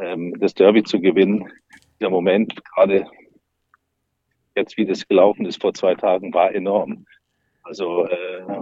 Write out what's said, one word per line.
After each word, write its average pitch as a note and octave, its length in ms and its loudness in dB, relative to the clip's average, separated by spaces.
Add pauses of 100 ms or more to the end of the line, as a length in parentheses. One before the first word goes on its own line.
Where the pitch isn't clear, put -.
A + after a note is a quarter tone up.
ähm, F2 380 -8
das G2+ 140 0
Derby G#2+ 300 4
zu G2+ 180 -2
gewinnen, F#2+ 500 2 (480)
dieser G2+ 100 -4
Moment, F#2+ 440 0 (200)
gerade G2 320 2 (1500)
jetzt, - 220 -4
wie A2 80 0
das F#2 200 -4
gelaufen G2 400 4
ist E2+ 160 -10
vor F#2 120 -2
zwei F#2 220 0
Tagen, F#2 380 -2
war F#2 220 2
enorm. G2 500 -4 (580)
Also, F2+ 440 -4
äh, F#2 380 -8 (160)